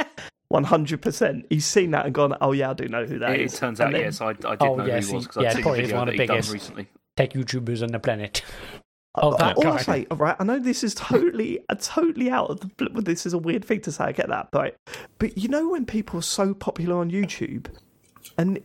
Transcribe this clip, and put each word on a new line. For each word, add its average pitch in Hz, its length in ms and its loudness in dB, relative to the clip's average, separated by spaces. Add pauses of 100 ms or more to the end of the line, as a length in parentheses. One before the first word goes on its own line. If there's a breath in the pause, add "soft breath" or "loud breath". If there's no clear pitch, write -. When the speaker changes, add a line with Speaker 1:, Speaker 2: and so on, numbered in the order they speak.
Speaker 1:
<laughs> - 460 -16
Speaker 2:
One 147 160 2
hundred 151 360 2
percent. 143 480 0
He's 151 180 2
seen 175 260 4
that 143 140 2
and 135 80 -2
gone, 143 260 4
"Oh, 139 100 4
yeah, 135 200 2
I 131 40 -4
do 127 140 -4
know 117 180 -2
who 117 140 -6
that 120 160 0
Speaker 1:
It, 123 60 2
Speaker 2:
is." 127 120 -2
Speaker 1:
it - 40 -10
turns 117 220 -2
out, 117 60 4
Speaker 2:
And 139 80 2
then 120 80 2
Speaker 1:
yes, 104 180 -4
I, 110 100 0
I - 20 0
did 107 300 -4
Speaker 3:
Oh, 135 120 4
Speaker 1:
know 127 100 -2
Speaker 3:
yes, 117 200 0
Speaker 1:
who 98 60 -4
he - 60 -4
was 123 80 -6
Speaker 3:
he, - 40 -12
Speaker 1:
'cause - 100 -18
I'd - 60 2
Speaker 3:
yeah, 117 60 4
Speaker 1:
seen 110 80 2
the - 40 0
Speaker 3:
probably 131 200 2
is 127 40 -2
Speaker 1:
video 113 120 -2
Speaker 3:
one 120 100 0
of - 40 0
Speaker 1:
that - 40 -4
Speaker 3:
the 131 80 2
Speaker 1:
he'd - 20 2
done 113 120 2
Speaker 3:
biggest 107 140 -2
Speaker 1:
recently. 101 360 -10 (280)
Speaker 3:
tech 131 180 2
YouTubers 120 500 -2
on 120 80 -2
the 110 80 -4
planet. 104 440 -2
Speaker 2:
Uh, - 380 -16 (360)
Speaker 3:
Oh, 147 200 6
that 175 180 4
Speaker 2:
all 285 60 6
Speaker 3:
guy. 320 80 6
Speaker 2:
I 302 100 2
say, 139 300 0
all 156 80 -2
right, 151 200 4
I 190 60 0
know 247 140 2
this 247 260 0
is 208 100 -2
totally, 233 640 2 (120)
uh, 208 60 0
totally 320 540 0
out 254 200 2
of - 100 -8
the 190 60 -8
blue, 233 340 -4
this 170 240 -2
is 175 80 -4
a 175 60 0
weird 165 260 -2
thing 214 160 0
to - 100 -6
say, - 140 -2
I - 80 0
get - 160 -2
that, - 240 -4
but, 143 240 0 (420 loud breath)
but - 200 -2
you 214 100 0
know 311 220 0
when 294 160 -2
people 208 320 -4
are 165 40 -4
so 196 300 0
popular 175 460 -2
on 170 120 0
YouTube, - 580 -4 (680)
and 185 280 2